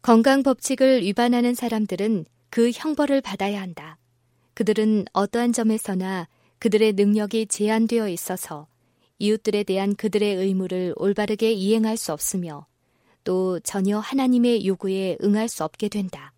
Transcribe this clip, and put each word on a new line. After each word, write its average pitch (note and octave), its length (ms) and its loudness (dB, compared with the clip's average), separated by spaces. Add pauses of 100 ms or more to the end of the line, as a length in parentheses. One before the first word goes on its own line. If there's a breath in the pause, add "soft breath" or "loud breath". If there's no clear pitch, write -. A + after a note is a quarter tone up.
건강 C4 400 6
법칙을 C4 600 2
위반하는 A#3+ 520 2
사람들은 G#3+ 720 -2 (260)
그 A#3 220 2
형벌을 C#4 480 0
받아야 G3 400 -4
한다. D#3+ 380 -14 (560)
그들은 G#3+ 580 2
어떠한 A#3 400 0
점에서나 F#3+ 760 -2 (300)
그들의 G#3+ 360 4
능력이 G#3 520 2
제한되어 A3 640 0
있어서 E3+ 600 -8 (500)
이웃들에 G#3 460 0
대한 G3 320 0
그들의 G#3 400 0
의무를 F#3 600 -2
올바르게 G#3 560 0
이행할 A3 440 0
수 - 160 -6
없으며 D#3 540 -6 (560)
또 F#3 380 -2
전혀 G3+ 380 -2
하나님의 A#3+ 680 2
요구에 F#3+ 560 -2
응할 G#3+ 260 2
수 - 160 -6
없게 G3+ 240 -6
된다. F#3+ 500 -8